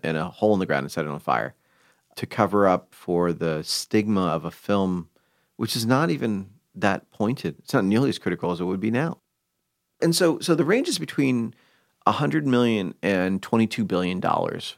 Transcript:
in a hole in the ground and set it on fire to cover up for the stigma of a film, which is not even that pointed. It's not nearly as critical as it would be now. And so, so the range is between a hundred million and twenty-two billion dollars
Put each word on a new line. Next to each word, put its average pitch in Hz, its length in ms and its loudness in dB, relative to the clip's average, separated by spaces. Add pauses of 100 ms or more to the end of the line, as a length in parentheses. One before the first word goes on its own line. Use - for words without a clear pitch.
in 80 100 -2
a 80 140 -4
hole 107 240 2
in 95 80 2
the 92 60 -2
ground 69 180 0
and 71 80 -10
set 78 140 -4
it 76 40 -6
on 71 80 -8
fire 62 360 -2 (600)
to - 120 -8
cover 101 420 4
up - 260 0
for 87 380 0
the 80 320 -4
stigma 104 640 0
of 80 160 -2
a 85 80 -8
film, 92 560 -2 (480)
which - 180 -4
is 113 100 -4
not 135 260 2
even 104 380 -4 (240)
that 98 380 -2
pointed. 107 480 -4
It's - 160 -6
not 113 100 2
nearly 110 240 4
as - 120 -2
critical 87 320 -2
as 82 80 -6
it 87 40 -4
would 92 140 -2
be 110 140 -2
now. 143 260 -2 (840)
And 165 140 2
so, 170 240 2
so 170 160 0
the 156 100 4
range 220 220 2
is 220 140 -4
between 127 560 -2 (500)
a 107 60 6
hundred 147 340 0
million 117 560 2
and 95 400 0
twenty-two 113 420 0
billion 90 360 -2
dollars - 580 -4